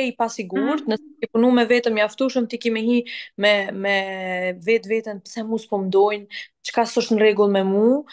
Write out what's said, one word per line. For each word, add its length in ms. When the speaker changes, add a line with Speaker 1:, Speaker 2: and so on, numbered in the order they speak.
Speaker 1:
i 100
pasigurt, 680
Speaker 2:
Mhm. 60
Speaker 1:
nëse 160
ke 80
punu 240
me 140
veten 280
mjaftueshëm, 540
ti 100
ki 140
me 100
hi 180
me, 380
me 240
vetveten, 680
"Pse 220
mu 140
s'po 200
mdojnë, 500
çka 220
s'është 300
në 60
rregull 300
me 120
mu?" 500